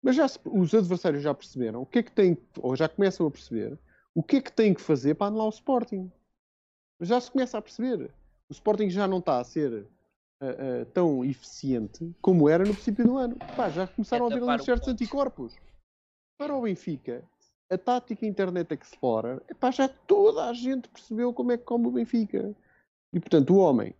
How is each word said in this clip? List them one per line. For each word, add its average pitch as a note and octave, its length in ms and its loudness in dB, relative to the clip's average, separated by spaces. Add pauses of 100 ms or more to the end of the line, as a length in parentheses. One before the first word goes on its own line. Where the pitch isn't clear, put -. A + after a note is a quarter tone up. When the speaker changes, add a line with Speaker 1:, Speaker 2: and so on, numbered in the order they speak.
Speaker 1:
Mas C4 120 2
já C#4+ 120 4
se, - 180 -6
os F#3 280 0
adversários F3 500 0
já D3 100 0
perceberam A#2+ 500 -6
o - 20 -10
que - 140 0
é A3+ 40 0
que - 80 -10
têm, F3+ 260 4 (220)
ou B2+ 160 -4
já D#3 140 0
começam F#3+ 360 0
a D3 60 0
perceber, A2+ 460 -8 (360)
o E3 80 0
que - 160 2
é B3+ 40 2
que - 100 -14
têm G#3+ 220 4
que - 80 -2
fazer C#3+ 340 0
para G3+ 120 -2
anular A3 200 -2
o - 40 0
Sporting. G#3+ 600 -4 (880)
Mas E3+ 100 -8
já A#3+ 100 2
se B3 120 -12
começa B3 260 -2
a G#3 40 -6
perceber. A3 500 -6 (380)
O - 40 -14
Sporting G#3 360 0
já F#3+ 180 0
não F#3+ 120 0
está D3 200 0
a B2 40 -4
ser, A#2+ 440 -4 (520)
eh, C3 180 -8 (240)
eh, A2+ 40 -8
tão D3 400 0
eficiente C3+ 960 -6
como E3 280 6
era E3+ 140 4
no G#3 100 0
princípio A3 320 -2
do B3 120 4
ano. A#3+ 200 -4 (180)
Pá, A3+ 140 -2
já F3 180 -4
começaram A#3+ 380 -2
Speaker 2:
É A#3+ 40 0
Speaker 1:
a - 20 -2
haver B3 80 -2
Speaker 2:
tapar B3 160 0
Speaker 1:
ali A#3 60 -4
Speaker 2:
o - 40 -8
Speaker 1:
certos A#3+ 220 0
Speaker 2:
pote. A#3+ 160 -4
Speaker 1:
anticorpos. A#3+ 520 -6 (840)
Para D4 180 -6
o C4 60 -4
Benfica, D#3+ 640 -6 (480)
a F#3 60 -2
tática A#3+ 480 -4
Internet F3+ 480 -2
Explorer, A#2+ 760 -4
epá, C4 220 -2
já C4+ 160 0
toda G4+ 580 2
a A#3+ 80 -4
gente B3 360 -6
percebeu A#3+ 440 -6
como B3 180 -2
é A#3+ 60 0
que A#3+ 60 -10
come A#3+ 240 0
o B3 40 -2
Benfica. A3+ 640 -2 (580)
E, F3 60 0
portanto, D#3+ 340 4
o F#3+ 40 8
homem C#3 420 4